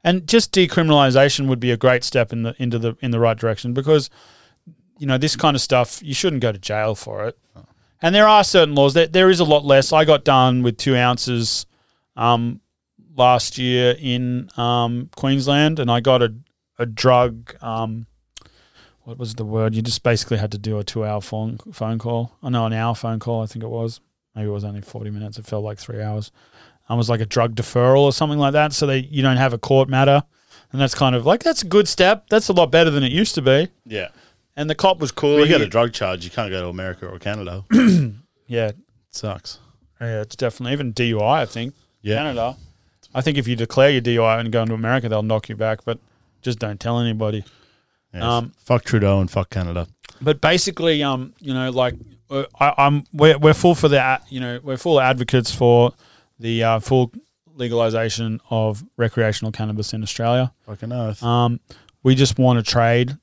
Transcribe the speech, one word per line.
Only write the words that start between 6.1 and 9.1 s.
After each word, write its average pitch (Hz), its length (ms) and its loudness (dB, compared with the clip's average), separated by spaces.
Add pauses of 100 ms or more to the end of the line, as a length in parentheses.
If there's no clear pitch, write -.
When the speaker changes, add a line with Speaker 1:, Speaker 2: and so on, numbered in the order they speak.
Speaker 1:
shouldn't 147 280 -2
go 117 100 0
to 104 60 -10
jail 107 360 -4
for 104 320 -10
it. 117 100 -10 (640)
And 170 140 0
there 208 140 8
are 214 160 6
certain 156 320 4
laws. 139 180 4
There, 165 140 4
there 185 220 6